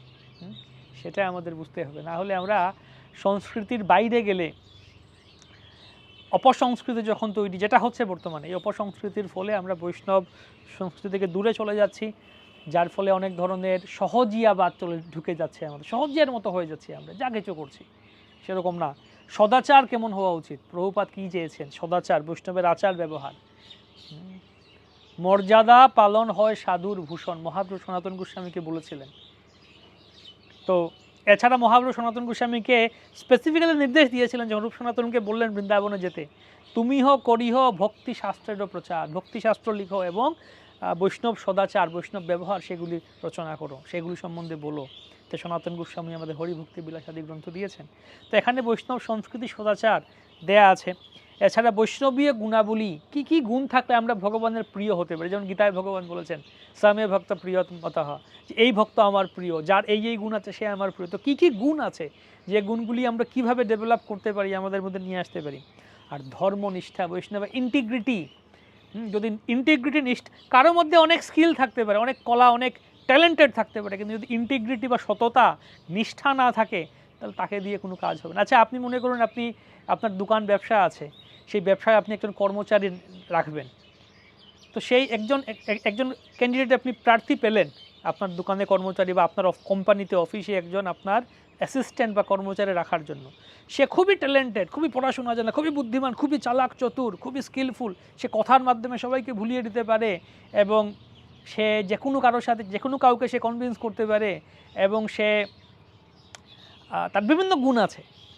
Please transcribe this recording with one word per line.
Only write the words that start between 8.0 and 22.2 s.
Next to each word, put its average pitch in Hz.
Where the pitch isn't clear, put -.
বর্তমানে, 165
এই 180
অপসংস্কৃতির 202
ফলে 190
আমরা 185
বৈষ্ণব 175
সংস্কৃতি 190
থেকে 196
দূরে 202
চলে 208
যাচ্ছি, 208
যার 170
ফলে 196
অনেক 185
ধরনের 185
সহজিয়াবাদ 208
চলে 170
ঢুকে 165
যাচ্ছে 156
আমাদের, 147
সহজিয়ার 277
মতো 226
হয়ে 180
যাচ্ছি 156
আমরা, 151
যা 254
কিছু 208
করছি 151
সেরকম 180
না। 147
সদাচার 254
কেমন 226
হওয়া 190
উচিত, 151
প্রভুপাদ 190
কী 190
চেয়েছেন, 160
সদাচার, 175